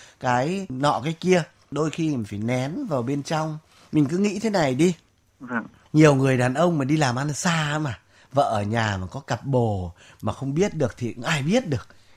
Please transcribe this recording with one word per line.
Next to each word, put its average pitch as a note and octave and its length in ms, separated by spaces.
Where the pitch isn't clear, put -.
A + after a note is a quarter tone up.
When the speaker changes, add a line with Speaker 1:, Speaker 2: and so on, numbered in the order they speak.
Speaker 1:
cái C#3 480
nọ, C3+ 360
cái D#3+ 160
kia. F3+ 220
Đôi D3+ 200
khi D#3+ 180
mình C3 160
phải G#2 140
nén C3 480
vào C#3+ 160
bên C#3+ 200
trong. D#3 360
Mình D3+ 140
cứ D#3+ 120
nghĩ G3+ 200
thế A3 120
này D#3 240
đi. E3 200
Speaker 2:
Vâng. B2 240
Speaker 1:
Nhiều D3+ 220
người C3 240
đàn B2 160
ông E3 240
mà C#3 60
đi C#3+ 120
làm C3 200
ăn D3 160
xa D#3 460
mà, D3 200
vợ C#3 100
ở G#2 200
nhà G#2+ 340
mà F#2 100
có B2+ 140
cặp - 260
bồ G#2+ 460
mà G#2+ 100
không C3+ 220
biết F#3 200
được D3 220
thì B2 160
cũng B2 120
ai D3 180
biết G#3+ 260
được. C3+ 200